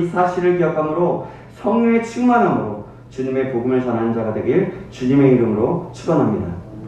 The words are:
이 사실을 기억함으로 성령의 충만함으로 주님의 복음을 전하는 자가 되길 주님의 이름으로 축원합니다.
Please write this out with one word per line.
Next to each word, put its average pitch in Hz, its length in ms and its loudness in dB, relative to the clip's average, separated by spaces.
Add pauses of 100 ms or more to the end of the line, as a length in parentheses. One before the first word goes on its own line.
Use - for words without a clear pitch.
이 170 60 2
사실을 180 500 0
기억함으로 160 680 0 (300)
성령의 226 480 2
충만함으로 233 800 0 (260)
주님의 131 420 -4
복음을 123 300 0
전하는 113 320 -2
자가 110 200 -2
되길 131 380 0 (180)
주님의 131 420 4
이름으로 117 600 0
축원합니다. 113 540 0 (420)